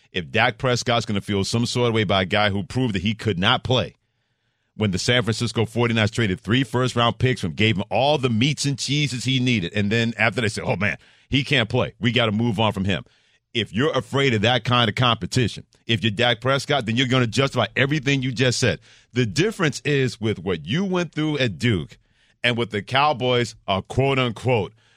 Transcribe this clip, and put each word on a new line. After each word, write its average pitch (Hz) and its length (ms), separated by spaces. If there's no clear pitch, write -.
If 80 200
Dak 113 280
Prescott's 120 480
gonna 101 140
feel 98 240
some 117 220
sort 123 220
of 113 60
way 110 100
by 98 180
a 95 40
guy 104 240
who 98 140
proved 123 300
that 90 80
he 107 120
could 101 240
not 107 240
play, 123 320
when 104 120
the 90 60
San 123 240
Francisco 113 440
forty-niners 113 440
traded 95 300
three 123 240
first-round 123 540
picks 127 240
from, 85 100
gave 107 240
him 98 140
all 135 280
the 123 120
meats 127 340
and 143 140
cheeses 139 460
he 131 140
needed, 120 360
and 101 180
then 117 240
after 107 240
they 107 80
said, 82 160
"Oh, 107 120
man, 92 200
he 131 160
can't 120 240
play. 117 320
We 117 120
gotta 117 200
move 110 260
on 110 140
from 95 140
him." 85 180
If 110 200
you're 160 200
afraid 135 400
of 104 100
that 120 220
kind 123 240
of 101 60
competition, 117 720
if 113 160
you're 214 100
Dak 120 280
Prescott, 131 460
then 113 100
you're 131 120
gonna 127 180
justify 127 400
everything 139 460
you 131 100
just 123 260
said. 98 220
The 123 140
difference 165 580
is 135 360
with 107 180
what 85 260
you 143 200
went 180 280
through 156 260
at 127 200
Duke 107 400
and 120 120
what 117 140
the 104 100
Cowboys 127 760
are, 95 140
quote 135 360
unquote, 117 540